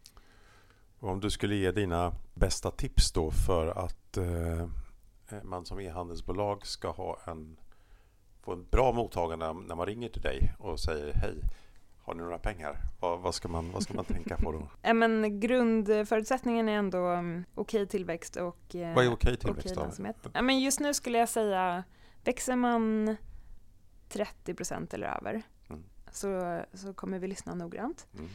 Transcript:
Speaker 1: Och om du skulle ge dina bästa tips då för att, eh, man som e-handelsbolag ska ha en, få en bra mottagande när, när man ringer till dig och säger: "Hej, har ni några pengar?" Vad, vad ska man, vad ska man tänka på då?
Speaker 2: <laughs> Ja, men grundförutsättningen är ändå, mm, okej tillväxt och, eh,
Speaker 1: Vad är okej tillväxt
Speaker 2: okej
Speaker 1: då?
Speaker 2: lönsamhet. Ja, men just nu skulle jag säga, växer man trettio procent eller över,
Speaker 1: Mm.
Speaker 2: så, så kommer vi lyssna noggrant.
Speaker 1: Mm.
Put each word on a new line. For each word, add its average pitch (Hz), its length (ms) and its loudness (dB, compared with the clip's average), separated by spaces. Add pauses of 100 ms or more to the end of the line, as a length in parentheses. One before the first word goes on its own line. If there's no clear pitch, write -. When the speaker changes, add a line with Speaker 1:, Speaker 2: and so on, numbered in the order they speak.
(1000)
Speaker 1:
Och 104 100 -4
om 95 100 0
du 101 100 2
skulle 104 260 2
ge 92 160 4
dina 87 420 2 (200)
bästa - 380 2
tips - 400 4
då 80 200 2
för 82 360 6
att, 92 500 -4
eh, 85 500 0 (760)
man 90 220 -8
som 92 140 -8
e-handelsbolag 90 840 -2
ska - 260 -6
ha 85 340 -6
en, 80 340 -10 (840)
få 98 120 -8
en 87 120 -10
bra 127 260 6
mottagande 85 540 0
när, 80 80 0
när 85 220 -10
man 87 100 -2
ringer 113 240 -4
till - 120 -4
dig 67 380 4
och 87 200 -4
säger: 73 340 -2
"Hej, - 300 2 (600)
har - 100 -8
ni 85 100 -6
några 85 160 -6
pengar?" 85 380 -4 (220)
Vad, 87 200 0
vad 90 160 0
ska - 120 -6
man, 82 240 -4
vad 98 120 -4
ska - 100 -6
man - 120 -2
tänka - 320 -2
på - 140 4
då? - 240 -6
Speaker 2:
<laughs> - 60 -20
Ja, 226 120 4
men 220 460 2
grundförutsättningen 226 1300 2
är 214 80 2
ändå, 185 300 0
mm, 175 360 -2 (120)
okej 202 320 -2
tillväxt 175 480 -4
och, - 400 -8
eh, 170 200 -4
Speaker 1:
Vad 127 100 8
är 120 80 4
okej 123 240 4
tillväxt - 280 -4
Speaker 2:
okej 185 100 -6
Speaker 1:
då? 78 60 -2
Speaker 2:
lönsamhet. 196 360 -6 (160)
Ja, - 80 2
men 262 180 4
just 269 200 2
nu 294 140 0
skulle 240 240 0
jag 233 120 6
säga, 185 540 0 (400)
växer 254 320 0
man 220 600 2 (920)
trettio - 440 -6
procent - 400 -6
eller - 140 -4
över, 214 340 -4 (280)
Speaker 1:
Mm. 78 140 -12 (280)
Speaker 2:
så, 180 500 -4 (120)
så 190 200 -12
kommer 185 260 -6
vi 185 80 -4
lyssna 185 280 -8
noggrant. 175 580 -8
Speaker 1:
Mm. 80 220 -10